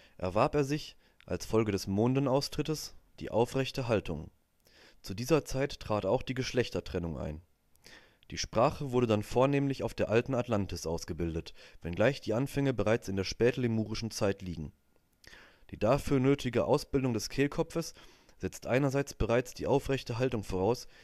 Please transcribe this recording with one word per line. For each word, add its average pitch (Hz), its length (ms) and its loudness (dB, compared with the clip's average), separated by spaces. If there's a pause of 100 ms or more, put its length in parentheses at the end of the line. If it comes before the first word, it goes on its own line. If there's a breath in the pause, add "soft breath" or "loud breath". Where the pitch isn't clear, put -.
(180 soft breath)
erwarb 107 380 2
er 147 80 4
sich, 147 340 -6 (280 soft breath)
als 90 200 -6
Folge 110 260 2
des 98 160 -2
Mondenaustrittes, 135 1080 0 (240)
die - 120 -10
aufrechte 123 560 0
Haltung. 90 420 0 (720 soft breath)
Zu - 120 -8
dieser 131 320 2
Zeit 139 340 -4
trat 104 260 0
auch 110 160 4
die 131 140 -6
Geschlechtertrennung 90 840 -2
ein. 76 240 -6 (880 loud breath)
Die - 80 -10
Sprache 135 540 0
wurde 123 160 4
dann 107 160 4
vornehmlich 139 580 2
auf - 140 -4
der - 140 0
alten 117 260 2
Atlantis 101 500 -2
ausgebildet, 82 680 -4 (260 loud breath)
wenngleich 101 400 0
die 110 120 -2
Anfänge 139 400 0
bereits 104 340 2
in 98 80 -2
der 95 80 0
spätlemurischen 110 880 0
Zeit 98 320 0
liegen. 80 280 -8 (1000 loud breath)
Die - 60 -10
dafür 135 420 2
nötige 127 460 2
Ausbildung 131 480 2
des 107 160 -2
Kehlkopfes 160 640 -2 (440 loud breath)
setzt - 280 -8
einerseits 139 480 0
bereits 117 400 0
die - 140 -8
aufrechte 127 500 0
Haltung 120 260 0
voraus, 98 440 0 (160 soft breath)